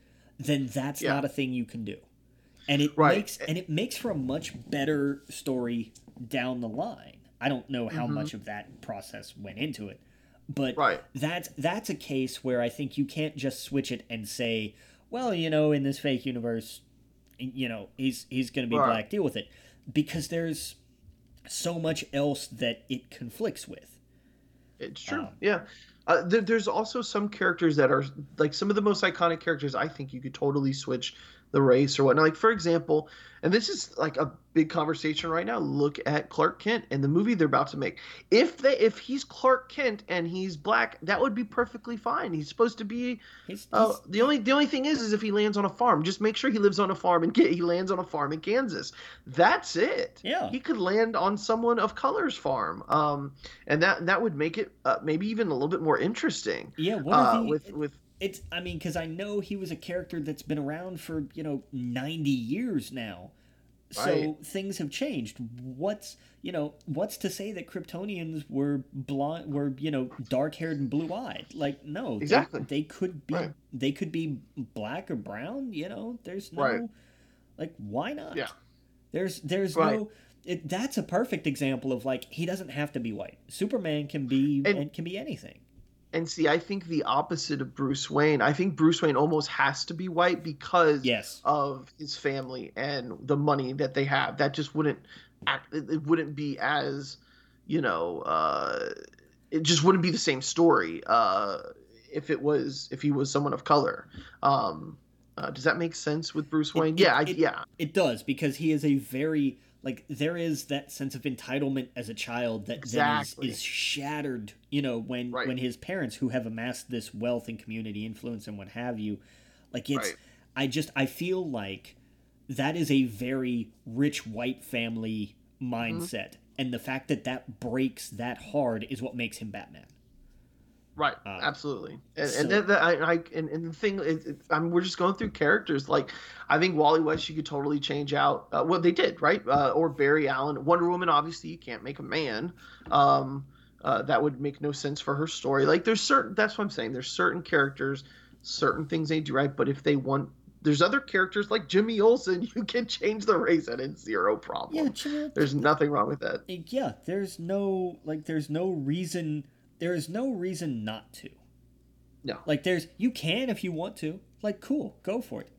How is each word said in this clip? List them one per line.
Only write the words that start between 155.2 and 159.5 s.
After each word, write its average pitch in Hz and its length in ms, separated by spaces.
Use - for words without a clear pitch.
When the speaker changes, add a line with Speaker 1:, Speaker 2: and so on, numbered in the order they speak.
Speaker 2:
There's 143 200
nothing 147 360
wrong 113 160
with 143 140
that. - 260
Speaker 1:
Yeah, 185 460
there's 190 340
no, 185 680
like, 156 180
there's 156 260
no 170 220
reason 156 720